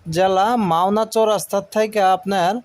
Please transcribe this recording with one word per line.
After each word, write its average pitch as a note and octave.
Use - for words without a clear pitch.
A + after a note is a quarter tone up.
জেলা F#3+
মাওনা F#3+
চৌরাস্তার G#3
থেকে G#3+
আপনার F#3